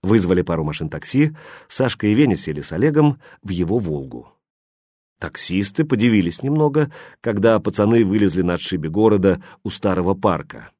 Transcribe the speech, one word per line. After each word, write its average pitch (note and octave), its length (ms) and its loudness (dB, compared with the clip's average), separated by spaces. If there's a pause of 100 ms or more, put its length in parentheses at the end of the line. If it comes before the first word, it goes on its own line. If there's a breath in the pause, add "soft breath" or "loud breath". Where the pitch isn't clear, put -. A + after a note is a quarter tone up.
Вызвали F#2 400 2
пару D#2+ 220 -4
машин D#2 240 -6
такси, C#3+ 480 -2 (320 loud breath)
Сашка - 400 -2
и G#2+ 60 2
Веня A#2+ 220 2
сели D2 260 -8
с - 100 -10
Олегом D3 480 0 (220 soft breath)
в - 80 -12
его F2+ 280 -2
«Волгу». C#2 540 -8 (880)
Таксисты G2 640 -4
подивились G#2+ 580 2
немного, D3 480 0 (300 loud breath)
когда A2 400 2
пацаны G#2+ 460 2
вылезли F#2+ 340 0
на F2 140 0
отшибе D#2+ 340 -6
города G2 540 2 (200 loud breath)
у - 60 -8
старого F#2 460 -2
парка. F2+ 640 -4